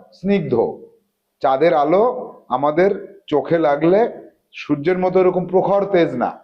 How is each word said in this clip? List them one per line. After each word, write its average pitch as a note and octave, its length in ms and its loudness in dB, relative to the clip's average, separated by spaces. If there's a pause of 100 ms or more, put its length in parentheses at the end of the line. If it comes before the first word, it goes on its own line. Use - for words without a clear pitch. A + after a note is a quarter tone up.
(120)
স্নিগ্ধ। E3 640 -2 (640)
চাঁদের C#3+ 340 2
আলো F3+ 580 0 (160)
আমাদের D3+ 760 -2
চোখে D3+ 320 0
লাগলে E3 540 2 (400)
সূর্যের D3+ 460 -2
মতো F#3 220 0
এরকম F3+ 260 0
প্রখর G3 380 0
তেজ D#3+ 320 0
না, G2 280 -4